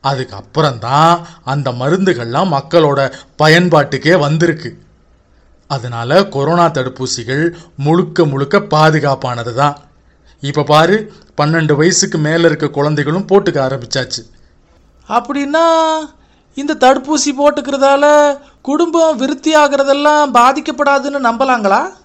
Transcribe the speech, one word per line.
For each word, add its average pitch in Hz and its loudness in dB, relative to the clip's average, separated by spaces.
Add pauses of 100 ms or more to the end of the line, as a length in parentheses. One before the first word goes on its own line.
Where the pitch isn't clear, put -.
அதுக்கப்புறம்தான் 139 -2 (280)
அந்த 131 -4
மருந்துகள்லாம் 147 -2
மக்களோட 143 2 (380)
பயன்பாட்டுக்கே 156 2
வந்திருக்கு. 151 -2 (960)
அதனால 123 -4
கொரோனா 165 0
தடுப்பூசிகள் 127 -6 (340)
முழுக்க 165 0
முழுக்க 139 0
பாதுகாப்பானது 131 0
தான். 143 0 (680)
இப்ப 143 -4
பாரு, 165 2 (380)
பன்னெண்டு 151 0
வயசுக்கு 175 0
மேல 165 0
இருக்க 151 0
குழந்தைகளும் 147 -2
போட்டுக்க 196 2
ஆரம்பிச்சாச்சு. 127 -6 (840)
அப்படின்னா 285 -2 (920)
இந்த 294 -4
தடுப்பூசி 277 2
போட்டுக்கிறதால 277 2 (560)
குடும்பம் 320 0
விருத்தி 294 -4
ஆகுறதெல்லாம் 285 2
பாதிக்கப்படாதுன்னு 277 2
நம்பலாங்களா? 233 0 (240)